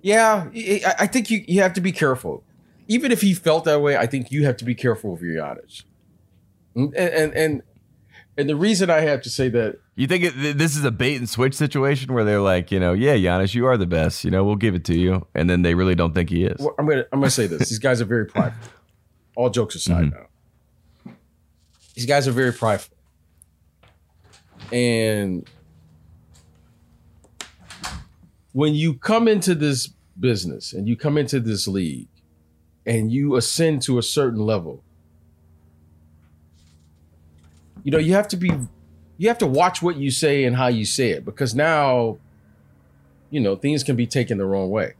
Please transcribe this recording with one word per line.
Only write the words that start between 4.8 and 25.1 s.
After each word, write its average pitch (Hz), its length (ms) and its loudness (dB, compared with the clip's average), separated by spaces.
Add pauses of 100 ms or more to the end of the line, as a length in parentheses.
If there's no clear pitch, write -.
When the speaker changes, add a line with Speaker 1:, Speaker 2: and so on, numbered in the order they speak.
Speaker 1:
if 82 40 -14
you're 82 220 -6
Giannis. - 400 -12 (920)
And, 135 180 -2
and, 160 400 0
and, 156 280 -2 (760)
and 143 100 -2
the 151 60 0
reason 185 360 2
I 160 100 4
have 147 220 0
to 123 80 -14
say 131 180 0
that 113 320 -2 (160)
Speaker 2:
You 131 100 0
think 175 160 0
it, 165 120 0
th-, 143 220 -4
this 151 200 0
is 147 80 -2
a 123 80 2
bait 131 240 0
and 120 120 -6
switch 131 260 0
situation 135 600 0
where 117 80 2
they're 104 180 2
like, 92 300 2
you 98 80 0
know, 90 140 2
"Yeah, 127 240 2
Giannis, 92 400 2
you 120 100 2
are 127 100 4
the 95 100 0
best. 82 360 0
You 87 80 -2
know, 95 140 2
we'll 104 100 2
give 101 220 0
it 85 80 -4
to 85 120 0
you." 92 380 2
And 87 160 2
then 90 120 2
they 85 120 4
really 92 220 2
don't 82 180 0
think 85 160 0
he 85 140 2
is. - 160 -4
Speaker 1:
Well, 143 180 -2
I'm 147 80 0
gonna, 143 260 0
I'm 139 60 0
gonna 139 120 2
say 117 180 0
this. 82 220 -4
These 110 100 -6
guys 127 200 2
are 120 40 0
very 110 220 0
prideful. - 420 -4 (340)
Speaker 2:
<laughs> - 320 -20
Speaker 1:
All 123 160 0
jokes 110 240 -2
aside 85 300 0
Speaker 2:
Mm-hmm. 71 120 -2 (920)
Speaker 1:
now. - 40 -20 (840)
These 120 100 -4
guys 139 220 4
are 127 40 0
very 123 200 2
prideful. 107 440 -2 (1700)
And 110 800 0 (3000)